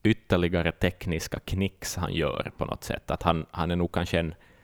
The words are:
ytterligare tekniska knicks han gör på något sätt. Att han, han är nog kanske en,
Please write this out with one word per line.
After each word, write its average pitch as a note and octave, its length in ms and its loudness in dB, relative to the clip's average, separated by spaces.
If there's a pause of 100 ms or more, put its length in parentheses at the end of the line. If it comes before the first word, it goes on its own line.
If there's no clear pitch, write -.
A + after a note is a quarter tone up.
ytterligare F2 680 2
tekniska - 720 -2
knicks - 520 -4
han F2+ 180 -2
gör D2+ 420 -2
på - 80 -2
något - 200 -6
sätt. - 260 -6
Att - 120 -2
han, E2+ 280 2
han E2+ 200 -2
är F2 60 2
nog F2 160 0
kanske F2 260 0
en, E2 160 0 (300)